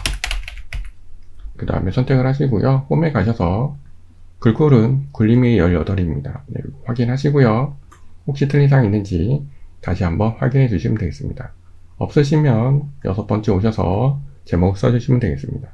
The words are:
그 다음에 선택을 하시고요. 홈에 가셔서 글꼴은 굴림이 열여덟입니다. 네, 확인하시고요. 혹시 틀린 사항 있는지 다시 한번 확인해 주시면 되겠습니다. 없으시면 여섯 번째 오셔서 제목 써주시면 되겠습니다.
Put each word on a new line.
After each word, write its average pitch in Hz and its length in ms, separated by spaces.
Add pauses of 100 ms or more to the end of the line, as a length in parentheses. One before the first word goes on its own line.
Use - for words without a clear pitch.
(1600)
그 - 120
다음에 - 240
선택을 127 340
하시고요. 131 640
홈에 156 220
가셔서 110 680 (600)
글꼴은 131 720
굴림이 117 480
열여덟입니다. 85 880
네, - 140 (220)
확인하시고요. 127 920 (500)
혹시 139 220
틀린 143 200
사항 135 180
있는지 104 600 (340)
다시 92 240
한번 95 360
확인해 131 280
주시면 117 300
되겠습니다. - 560 (440)
없으시면 139 920 (160)
여섯 101 220
번째 107 240
오셔서 107 680 (260)
제목 90 320
써주시면 123 420
되겠습니다. 85 540